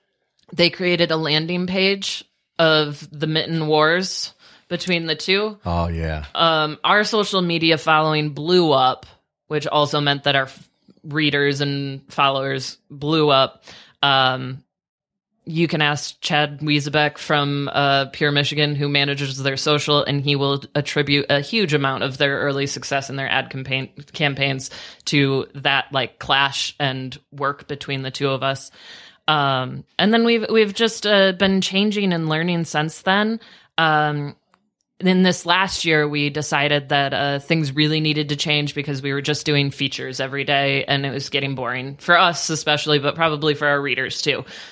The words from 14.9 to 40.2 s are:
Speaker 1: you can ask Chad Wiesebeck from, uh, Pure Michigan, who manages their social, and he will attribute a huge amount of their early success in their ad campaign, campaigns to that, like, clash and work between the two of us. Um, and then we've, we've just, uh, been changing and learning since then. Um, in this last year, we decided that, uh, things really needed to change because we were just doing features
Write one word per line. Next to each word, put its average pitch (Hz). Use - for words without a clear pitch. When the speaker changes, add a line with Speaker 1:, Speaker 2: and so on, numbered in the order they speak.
Speaker 1:
you 165
can 156
ask 147
Chad 147
Wiesebeck 147
from, 143
uh, 139
Pure 147
Michigan, 147
who 143
manages 139
their 135
social, 147
and 143
he 143
will 139
attribute 143
a 143
huge 160
amount 135
of 131
their 139
early 139
success 135
in 139
their 135
ad 131
campaign, 131
campaigns 139
to 139
that, 139
like, 131
clash 139
and 131
work 143
between 143
the 135
two 139
of 131
us. 135
Um, 135
and 208
then 233
we've, 233
we've 214
just, 220
uh, 196
been 190
changing 196
and 165
learning 165
since 151
then. 214
Um, 151
in 185
this 180
last 185
year, 151
we 147
decided 147
that, 143
uh, 143
things 151
really 151
needed 151
to 147
change 147
because 143
we 139
were 139
just 143
doing 143
features 131